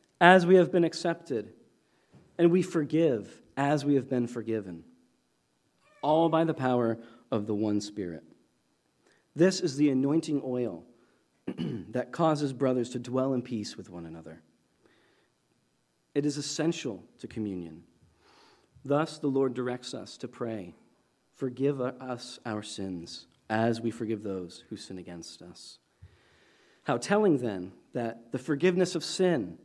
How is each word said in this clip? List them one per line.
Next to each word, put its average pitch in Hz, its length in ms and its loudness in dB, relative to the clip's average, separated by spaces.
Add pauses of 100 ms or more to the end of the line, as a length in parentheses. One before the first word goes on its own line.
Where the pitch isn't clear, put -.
(200)
as 180 240 10
we 185 120 8
have 175 140 8
been 175 140 4
accepted. 160 720 -4 (840)
And 170 140 6
we 180 100 6
forgive 147 800 0 (160)
as 143 300 2
we 143 80 4
have 127 160 0
been 123 160 0
forgiven. 107 580 -6 (1160)
All 160 260 4
by 160 160 4
the 160 80 0
power 123 460 0 (320)
of 104 160 0
the 110 80 -2
one 104 260 0
Spirit. 87 420 -8 (1120)
This 185 260 4
is 139 180 -2
the 147 100 6
anointing 139 560 0
oil 117 400 -4 (640)
<clears throat> - 100 -6
that 120 560 -6
causes 147 400 0
brothers 127 380 0
to 127 80 -6
dwell 127 340 -2
in 127 80 -2
peace 110 380 -6
with 95 100 -14
one 87 160 -14
another. 80 380 -16 (1700)
It 143 120 0
is 143 100 -2
essential 147 640 -4 (180)
to 120 60 -12
communion. 90 580 -8 (1000)
Thus, 147 320 0
the 147 120 -2
Lord 135 260 2
directs 123 400 -6
us 101 240 -12
to 123 100 -10
pray, 107 460 -8 (640)
"Forgive 135 440 -2
us 127 640 -8
our 107 180 -4
sins, 92 640 -10 (200)
as 113 320 0
we 117 100 -2
forgive 110 320 -6
those 95 460 -8
who 104 80 -12
sin 95 220 -14
against 87 420 -16
us." - 380 -20 (1040)
How 127 160 0
telling, 202 400 4
then, 98 340 -4 (220)
that 117 360 -6
the 170 80 -4
forgiveness 175 560 0
of 160 80 -4
sin 143 640 0